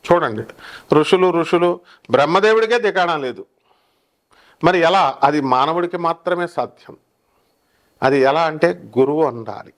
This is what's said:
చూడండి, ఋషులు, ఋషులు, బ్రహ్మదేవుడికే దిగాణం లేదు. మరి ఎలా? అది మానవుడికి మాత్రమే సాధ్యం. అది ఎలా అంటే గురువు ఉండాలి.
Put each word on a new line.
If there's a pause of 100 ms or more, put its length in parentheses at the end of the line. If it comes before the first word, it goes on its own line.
(120)
చూడండి, (520)
ఋషులు,
ఋషులు, (300)
బ్రహ్మదేవుడికే
దిగాణం
లేదు. (1160)
మరి
ఎలా?
అది
మానవుడికి
మాత్రమే
సాధ్యం. (1040)
అది
ఎలా
అంటే (160)
గురువు
ఉండాలి.